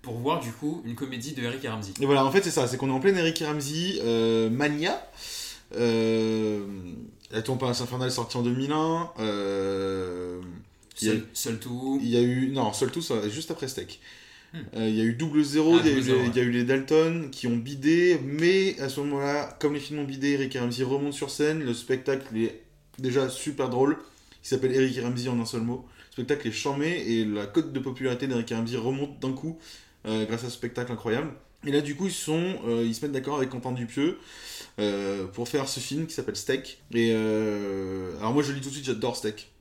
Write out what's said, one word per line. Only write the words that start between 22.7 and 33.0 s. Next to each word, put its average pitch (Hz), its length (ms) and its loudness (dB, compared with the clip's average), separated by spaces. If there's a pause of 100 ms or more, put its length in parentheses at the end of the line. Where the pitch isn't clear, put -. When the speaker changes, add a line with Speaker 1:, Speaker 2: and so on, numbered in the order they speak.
Speaker 2:
déjà 131 280 2
super 139 420 -4
drôle, 135 280 4 (460)
qui - 60 -14
s'appelle 131 220 2
Eric 131 260 4
et 123 40 -4
Ramsey 123 280 -2
en 120 100 0
un 113 60 0
seul 113 160 -4
mot. 120 260 -4 (220)
Le - 20 -20 (120)
spectacle 139 240 0
est 107 40 0
charmé 143 400 -2
et 113 340 0
la 104 220 -2
cote 139 260 0
de 135 60 -2
popularité 127 480 -2
d'Eric 117 240 -2
et 117 40 -2
Ramsey 117 220 -2
remonte 135 420 -2
d'un 131 140 -2
coup, 160 240 -6 (480)
euh, 110 200 0
grâce 113 180 -4
à 123 60 -6
ce - 40 -10
spectacle 120 380 -6
incroyable. 120 400 -2 (340)
Et 143 60 -2
là, 147 100 4
du 143 140 -6
coup, 180 100 -2
ils 180 80 -2
sont, 170 440 -2 (100)
euh, 117 180 2
ils 113 80 0
se 113 80 -6